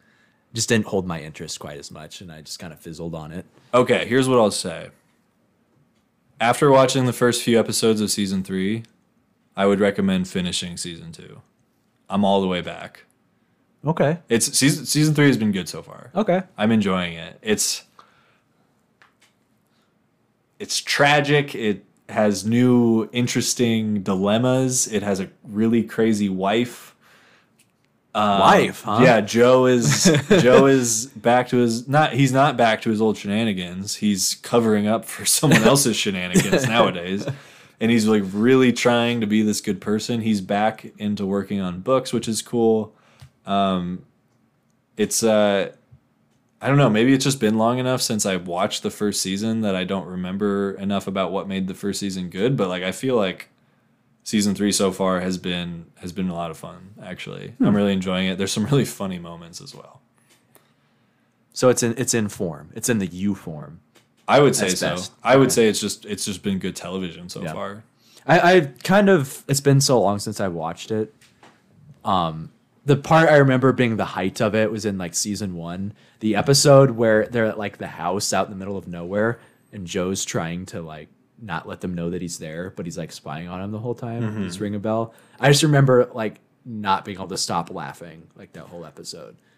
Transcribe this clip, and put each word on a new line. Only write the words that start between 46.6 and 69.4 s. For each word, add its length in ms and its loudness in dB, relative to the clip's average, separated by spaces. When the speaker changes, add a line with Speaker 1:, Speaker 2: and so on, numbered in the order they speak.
Speaker 2:
I 60 -4
don't 100 4
know, 140 6
maybe 220 4
it's 100 2
just 160 0
been 180 0
long 220 0
enough 240 -2
since 220 -2
I 100 0
watched 480 -4
the 80 -4
first 300 -4
season 400 -2
that 140 -2
I 100 -4
don't 200 -4
remember 680 -4
enough 340 -4
about 240 -2
what 160 -4
made 200 -4
the 60 -8
first 280 -6
season 280 -6
good, 260 0
but, 120 -2
like, 160 -6
I 80 -4
feel 240 -2
like 340 -2
season 300 0
three 180 0
so 200 0
far 300 -2
has 180 -4
been, 480 -8
has 100 -12
been 180 -6
a 60 -6
lot 160 -8
of 80 -16
fun, 340 -18
actually. 440 -14
Speaker 1:
Hmm. 80 0
Speaker 2:
I'm 100 2
really 180 2
enjoying 340 -2
it. 100 -4
There's 140 -4
some 140 -2
really 200 2
funny 320 -8
moments 420 -16
as 140 -18
well. 280 -20
Speaker 1:
So 180 2
it's 120 2
in, 160 -2
it's 160 -2
in 160 0
form. 460 -10
It's 140 -6
in 100 0
the 80 -2
You 260 -4
form. 460 -14
Speaker 2:
I 120 4
would 160 4
say 140 -2
Speaker 1:
That's 100 -2
Speaker 2:
so. 120 -2
Speaker 1:
best. 200 -8
Speaker 2:
I 120 4
would 120 6
Speaker 1:
Okay. 60 -2
Speaker 2:
say 140 4
it's 140 0
just, 240 -8
it's 180 -8
just 200 -8
been 160 -2
good 160 -8
television 520 -10
so 140 -12
Speaker 1:
Yeah. 120 -8
Speaker 2:
far. 300 -10
Speaker 1:
I, 140 4
I 20 6
kind 260 4
of, 400 2